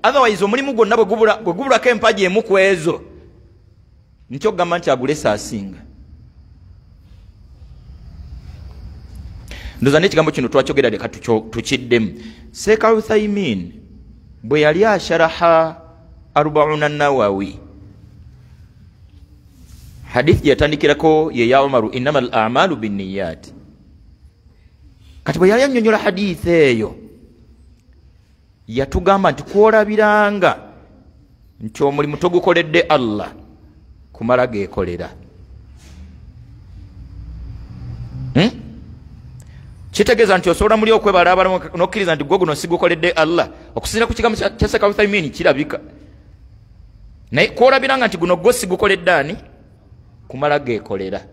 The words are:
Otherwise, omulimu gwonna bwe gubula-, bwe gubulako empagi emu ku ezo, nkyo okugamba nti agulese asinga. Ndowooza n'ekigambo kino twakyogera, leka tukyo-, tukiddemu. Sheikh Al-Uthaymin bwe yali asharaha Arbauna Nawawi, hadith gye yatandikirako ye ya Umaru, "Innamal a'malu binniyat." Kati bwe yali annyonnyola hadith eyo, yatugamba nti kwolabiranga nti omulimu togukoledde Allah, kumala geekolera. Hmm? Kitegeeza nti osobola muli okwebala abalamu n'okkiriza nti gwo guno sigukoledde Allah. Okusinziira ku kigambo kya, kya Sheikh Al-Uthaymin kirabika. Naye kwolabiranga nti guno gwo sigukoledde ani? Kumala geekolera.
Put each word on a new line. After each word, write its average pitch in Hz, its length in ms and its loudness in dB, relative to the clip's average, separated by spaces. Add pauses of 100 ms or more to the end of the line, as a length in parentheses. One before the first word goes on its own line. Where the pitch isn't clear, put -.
Otherwise, 233 400 2
omulimu 262 300 -2
gwonna 220 220 2
bwe 226 100 4
gubula-, 214 360 0
bwe 180 120 -4
gubulako 247 360 0
empagi 214 340 0
emu 196 200 0
ku 190 160 0
ezo, 175 420 0 (1300)
nkyo 143 200 -2
okugamba 175 280 -2
nti 170 140 -2
agulese 131 380 0
asinga. 101 520 -6 (4000)
Ndowooza 139 180 2
n'ekigambo 160 320 0
kino 131 160 -4
twakyogera, 135 420 0
leka 110 180 -6
tukyo-, 113 420 -4
tukiddemu. 117 600 -2 (420)
Sheikh 220 320 0
Al-Uthaymin 208 880 0 (720)
bwe 143 180 0
yali 160 240 4
asharaha 165 960 2 (540)
Arbauna 151 540 2
Nawawi, 117 680 0 (2500)
hadith 139 280 2
gye 147 80 0
yatandikirako 151 840 2
ye 120 160 2
ya 135 140 4
Umaru, 127 260 0
"Innamal 127 420 -2
a'malu 131 440 0
binniyat." 98 800 -8 (1700)
Kati 160 160 -4
bwe 185 100 6
yali 240 140 4
annyonnyola 226 340 2
hadith 190 500 -2
eyo, 135 480 2 (1700)
yatugamba 175 640 0
nti 139 120 -8
kwolabiranga 208 1120 2 (1040)
nti 110 220 -4
omulimu 147 340 0
togukoledde 170 640 2
Allah, 117 520 -2 (800)
kumala 123 340 0
geekolera. 90 600 -6 (3250)
Hmm? 202 180 2 (1400)
Kitegeeza 202 460 2
nti 180 120 0
osobola 208 280 2
muli 220 140 2
okwebala 196 400 4
abalamu 185 260 2 (200)
n'okkiriza 180 380 0
nti 147 80 -6
gwo 175 140 0
guno 165 180 0
sigukoledde 170 560 0
Allah. 160 380 0 (260)
Okusinziira 220 320 -2
ku 226 60 -4
kigambo 220 240 -2
kya, - 120 -2
kya - 180 -2
Sheikh 214 160 0
Al-Uthaymin 202 460 0
kirabika. - 500 0 (1500)
Naye 170 160 2
kwolabiranga 262 600 2
nti 190 100 -4
guno 175 180 2
gwo 185 180 2
sigukoledde 185 580 0
ani? 156 240 0 (920)
Kumala 147 320 -2
geekolera. 101 640 -6 (120)